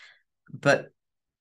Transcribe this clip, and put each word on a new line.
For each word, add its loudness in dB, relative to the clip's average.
but -2